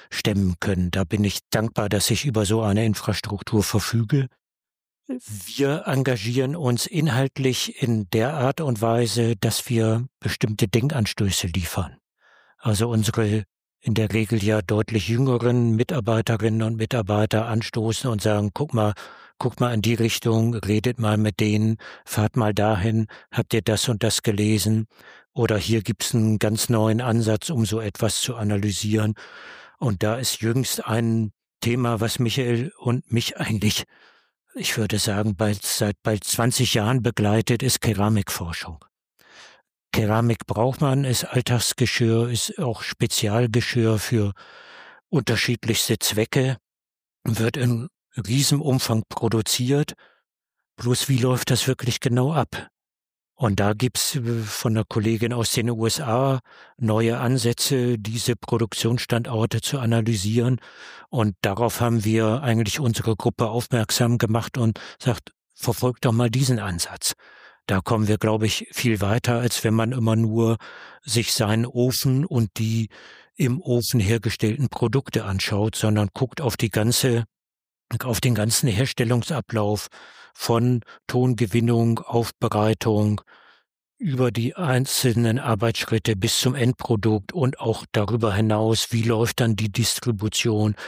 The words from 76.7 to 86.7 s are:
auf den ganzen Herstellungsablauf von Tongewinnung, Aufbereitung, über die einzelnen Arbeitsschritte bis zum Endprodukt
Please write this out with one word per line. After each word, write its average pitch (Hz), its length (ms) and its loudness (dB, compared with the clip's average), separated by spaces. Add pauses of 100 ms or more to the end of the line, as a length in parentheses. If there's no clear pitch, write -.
auf 120 180 -2
den 123 140 2
ganzen 113 340 0
Herstellungsablauf 113 1160 0 (460)
von 120 480 2 (260)
Tongewinnung, 117 920 2
Aufbereitung, 107 1200 0 (760)
über 127 340 0
die 113 240 -2
einzelnen 123 800 2
Arbeitsschritte 113 800 0
bis 101 240 0
zum 131 160 2
Endprodukt 113 800 0